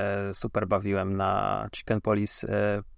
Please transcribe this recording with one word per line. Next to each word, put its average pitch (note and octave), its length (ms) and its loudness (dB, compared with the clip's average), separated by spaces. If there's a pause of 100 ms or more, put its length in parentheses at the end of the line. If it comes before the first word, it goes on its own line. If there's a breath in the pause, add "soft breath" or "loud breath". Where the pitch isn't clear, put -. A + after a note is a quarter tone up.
(340)
super G#2 340 -2
bawiłem G2 500 2
na G2 480 2 (100)
Chicken G#2+ 260 0
Police, G#2 480 0
e, G#2 340 0 (140)